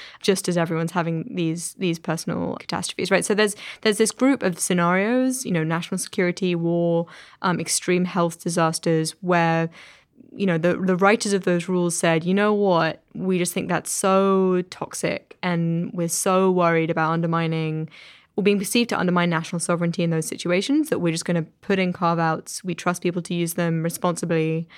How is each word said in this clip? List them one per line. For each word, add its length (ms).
just 280
as 80
everyone's 360
having 420
these, 400
these 240
personal 600
catastrophes, 500
right? 140
So 100
there's, 220
there's 160
this 120
group 320
of 160
scenarios, 880
you 80
know, 100
national 360
security, 580
war, 500
um, 200
extreme 440
health 380
disasters, 800
where, 500
you 120
know, 140
the, 180
the 200
writers 360
of 120
those 240
rules 280
said, 280
"You 100
know 200
what? 480
We 240
just 140
think 160
that's 220
so 800
toxic 720
and 500
we're 160
so 440
worried 380
about 200
undermining 800
or 80
being 160
perceived 300
to 100
undermine 320
national 280
sovereignty 460
in 60
those 160
situations 640
that 100
we're 120
just 120
gonna 180
put 180
in 140
carve-outs. 680
We 120
trust 280
people 200
to 120
use 200
them 280
responsibly." 960